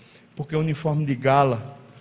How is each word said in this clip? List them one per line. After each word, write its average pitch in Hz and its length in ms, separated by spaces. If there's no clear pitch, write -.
porque 151 200
o 156 60
uniforme 156 460
de 139 80
gala 131 640